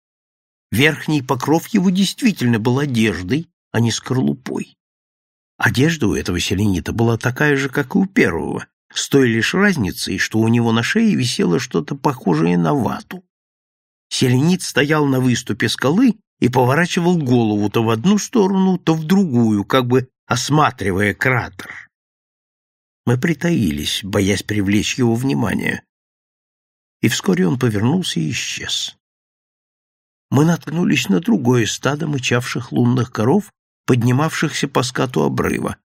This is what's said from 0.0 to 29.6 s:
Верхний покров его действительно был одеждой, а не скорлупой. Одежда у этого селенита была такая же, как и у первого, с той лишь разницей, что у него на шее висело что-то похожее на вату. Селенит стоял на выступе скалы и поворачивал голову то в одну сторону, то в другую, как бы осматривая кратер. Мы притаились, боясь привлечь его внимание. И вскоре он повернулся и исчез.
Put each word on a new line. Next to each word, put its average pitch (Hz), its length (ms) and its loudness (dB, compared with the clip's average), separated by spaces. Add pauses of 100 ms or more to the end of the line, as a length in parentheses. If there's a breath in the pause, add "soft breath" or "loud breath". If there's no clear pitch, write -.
Верхний 147 520 0
покров 139 460 0
его 196 220 2
действительно 180 680 0
был 123 200 0
одеждой, 113 680 0 (240)
а 117 80 0
не 117 100 2
скорлупой. - 840 -4 (840)
Одежда 139 500 2
у 80 60 0
этого 85 240 -2
селенита 92 540 -2
была 117 240 2
такая 139 400 0
же, 135 120 -4
как 139 260 -4
и - 40 2
у 190 80 2
первого, 82 600 -2 (260)
с - 160 -8
той 135 200 4
лишь 113 260 0
разницей, 151 640 0
что - 200 -2
у 113 100 4
него 117 240 2
на 117 100 0
шее 220 320 2
висело 156 440 0
что-то 151 380 -4
похожее 156 640 0
на 151 160 2
вату. - 500 -6 (840)
Селенит 139 540 2
стоял 143 440 0
на 131 140 0
выступе 120 480 -2
скалы 190 480 2 (240)
и 120 80 4
поворачивал 165 680 2
голову 113 540 2
то 120 120 0
в 110 80 2
одну 175 280 2
сторону, 190 600 2
то 160 160 0
в 160 100 -4
другую, 120 600 2
как 131 220 0
бы 127 220 2 (180)
осматривая 104 880 0
кратер. - 760 -4 (1120)
Мы 123 140 0
притаились, 127 840 -2
боясь 98 400 0
привлечь 101 560 -2
его 117 160 2
внимание. 131 680 -2 (1160)
И 123 80 2
вскоре 180 380 0
он 143 120 0
повернулся 127 600 -2
и 156 100 -4
исчез. - 680 -8 (1300)